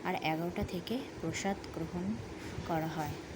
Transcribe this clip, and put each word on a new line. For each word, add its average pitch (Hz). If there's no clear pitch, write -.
আর 180
এগারোটা 170
থেকে 202
প্রসাদ 190
গ্রহণ 175
করা 160
হয়। 160